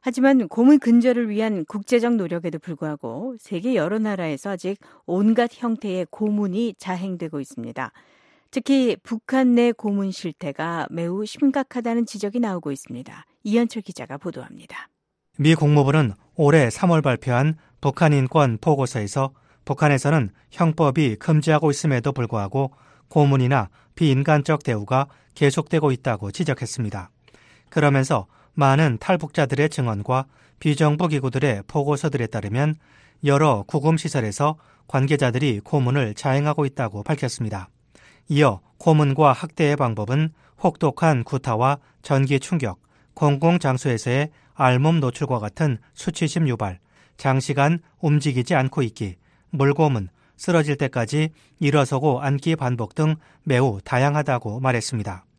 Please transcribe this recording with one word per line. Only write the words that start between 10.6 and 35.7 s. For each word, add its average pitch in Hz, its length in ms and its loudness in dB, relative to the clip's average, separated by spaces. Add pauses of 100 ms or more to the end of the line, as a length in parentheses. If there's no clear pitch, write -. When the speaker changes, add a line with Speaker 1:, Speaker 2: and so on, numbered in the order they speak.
Speaker 1:
매우 175 360 -6
심각하다는 240 800 -2
지적이 208 360 -6
나오고 180 300 -4
있습니다. - 540 -14 (180)
이현철 226 400 0
기자가 135 340 -12
보도합니다. - 720 -14 (480)
Speaker 2:
미 156 180 4
국무부는 147 580 4 (220)
올해 147 340 4
삼월 170 320 2
발표한 135 540 0 (240)
북한 151 320 2
인권 131 480 2
보고서에서 135 720 -2 (340)
북한에서는 143 680 0 (180)
형법이 156 680 0
금지하고 151 540 2
있음에도 135 400 0
불구하고 123 640 -4 (340)
고문이나 135 600 2 (260)
비인간적 147 680 2
대우가 131 440 -2 (280)
계속되고 147 560 0
있다고 110 400 -4
지적했습니다. 117 800 -6 (580)
그러면서 139 580 0 (260)
많은 139 460 4
탈북자들의 156 680 -2
증언과 123 560 -4 (340)
비정부 151 480 0
기구들의 131 600 -2
보고서들에 139 600 -2
따르면 117 480 -2 (480)
여러 139 420 4
구금 160 320 0
시설에서 143 600 -2 (300)
관계자들이 135 720 0
고문을 127 540 0